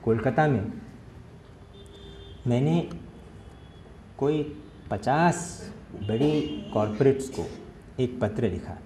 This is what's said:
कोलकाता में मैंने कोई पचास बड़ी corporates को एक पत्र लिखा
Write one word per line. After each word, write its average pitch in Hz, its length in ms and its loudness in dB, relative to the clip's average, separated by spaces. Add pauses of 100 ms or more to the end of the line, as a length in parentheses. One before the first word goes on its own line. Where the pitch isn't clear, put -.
कोलकाता 117 420 4
में 113 260 2 (1700)
मैंने 143 440 4 (1300)
कोई 147 440 0 (280)
पचास 147 800 2 (320)
बड़ी 135 380 4 (340)
corporates 110 560 4
को - 160 -4 (540)
एक 123 200 0
पत्र 107 300 2
लिखा 87 220 -6 (140)